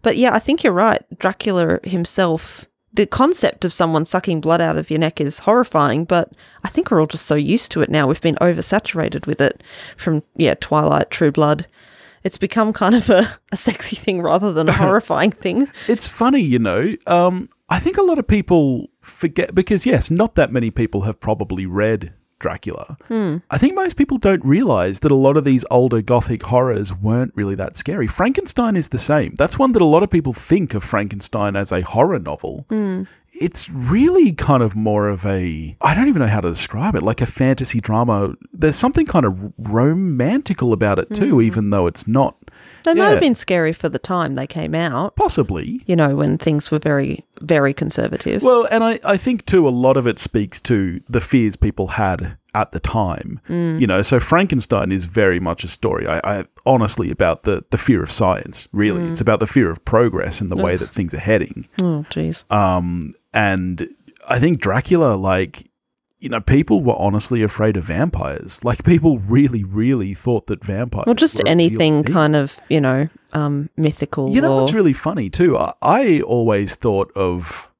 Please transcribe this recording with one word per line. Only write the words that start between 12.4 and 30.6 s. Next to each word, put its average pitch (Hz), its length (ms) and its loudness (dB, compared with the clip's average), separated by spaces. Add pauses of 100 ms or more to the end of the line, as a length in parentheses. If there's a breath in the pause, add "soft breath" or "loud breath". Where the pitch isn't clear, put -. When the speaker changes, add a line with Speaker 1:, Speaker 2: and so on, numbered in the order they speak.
Speaker 1:
kind 214 240 2
of 233 140 2
a, 202 300 4 (120)
a 202 60 -4
sexy - 400 -2
thing 185 240 -4
rather 180 320 0
than 156 160 2
a - 40 2
Speaker 2:
<laughs> - 100 2
Speaker 1:
horrifying 196 480 2
thing. 202 360 -2 (220 loud breath)
Speaker 2:
It's 226 180 0
funny, 262 340 2
you 127 180 2
know, 113 360 0 (120)
um, 180 420 2 (200)
I - 100 0
think 381 180 -2
a 403 60 2
lot 330 160 2
of - 80 -6
people 165 600 2 (120)
forget, - 520 -4
because 190 320 2
yes, 233 240 2
not 185 260 0
that 123 160 2
many 117 200 0
people 104 300 -2
have 104 180 -4
probably 95 460 -4
read 98 480 -2 (260)
Dracula. - 580 -10 (100)
Speaker 1:
Hmm. 196 300 -2 (140)
Speaker 2:
I - 60 -2
think 311 160 4
most 381 220 -2
people 277 220 -2
don't 196 280 2
realise 135 540 2
that 147 120 2
a 139 40 6
lot 135 220 4
of 135 80 2
these 131 260 2
older 123 300 2
gothic 120 420 0
horrors 113 500 0
weren't 107 420 -2
really 98 200 -4
that 92 220 -8
scary. 147 300 -2
Frankenstein 240 680 0
is 165 140 -2
the 117 100 -4
same. - 380 0
That's 147 200 0
one 269 160 2
that 214 80 4
a 170 40 6
lot 160 180 6
of 196 60 -2
people 139 240 0
think 175 400 0